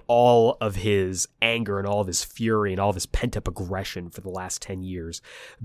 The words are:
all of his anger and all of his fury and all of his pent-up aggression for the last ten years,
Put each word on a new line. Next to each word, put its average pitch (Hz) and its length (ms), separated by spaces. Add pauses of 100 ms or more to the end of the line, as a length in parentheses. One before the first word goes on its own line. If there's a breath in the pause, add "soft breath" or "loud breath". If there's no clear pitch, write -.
all 120 520
of 107 140
his 95 540 (120)
anger 113 380
and 98 80
all 104 140
of 95 80
his - 160
fury 107 480
and 92 80
all 101 80
of 101 80
his - 100
pent-up - 400
aggression 92 640
for - 120
the 95 60
last 92 320
ten 92 220
years, 87 400 (420 loud breath)